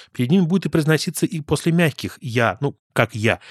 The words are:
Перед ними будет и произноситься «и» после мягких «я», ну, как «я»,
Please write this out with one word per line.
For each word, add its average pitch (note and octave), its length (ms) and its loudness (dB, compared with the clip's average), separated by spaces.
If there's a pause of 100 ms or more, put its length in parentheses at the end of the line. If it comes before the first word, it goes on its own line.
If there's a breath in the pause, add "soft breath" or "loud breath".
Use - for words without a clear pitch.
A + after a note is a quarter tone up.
(120 loud breath)
Перед B2 200 -2
ними F#3+ 140 4
будет F3+ 200 0
и - 20 -4
произноситься D#3 580 0
«и» E3 160 -6
после D#3+ 280 -2
мягких D#3+ 500 0
«я», A2+ 400 0
ну, C#3 140 -4 (180)
как A#2 220 0
«я», G#2+ 240 0 (120 loud breath)